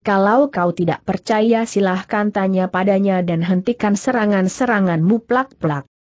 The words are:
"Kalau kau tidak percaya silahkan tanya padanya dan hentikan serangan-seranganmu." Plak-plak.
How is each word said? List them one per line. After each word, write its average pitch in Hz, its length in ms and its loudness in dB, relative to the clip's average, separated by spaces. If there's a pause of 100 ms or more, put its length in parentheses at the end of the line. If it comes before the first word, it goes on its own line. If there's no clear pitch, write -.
"Kalau 208 480 2
kau 175 240 -2
tidak 170 320 -4
percaya 220 640 0
silahkan 202 640 -2
tanya 190 400 0
padanya 196 480 0
dan 170 240 -2
hentikan 190 480 0
serangan-seranganmu." 202 1400 0
Plak-plak. 233 560 -2 (280)